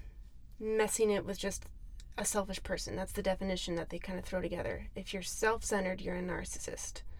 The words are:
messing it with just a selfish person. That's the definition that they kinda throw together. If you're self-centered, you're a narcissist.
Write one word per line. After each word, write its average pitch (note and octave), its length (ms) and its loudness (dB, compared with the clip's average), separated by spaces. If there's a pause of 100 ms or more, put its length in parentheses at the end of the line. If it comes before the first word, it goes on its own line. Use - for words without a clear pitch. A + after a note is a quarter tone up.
(600)
messing G#3+ 520 6
it F#3+ 120 4
with G3 140 -2
just - 280 -2 (520)
a - 80 0
selfish G3+ 380 2
person. G3+ 320 0
That's F#3+ 180 -2
the G#3 80 0
definition F#3 540 2
that E3 160 0
they E3+ 80 -4
kinda F#3 240 -4
throw F#3 180 0
together. F3 540 -2
If F#3 180 -6
you're F#3+ 80 -2
self-centered, G3 800 2
you're F3+ 160 0
a F3+ 60 0
narcissist. - 800 -4 (160)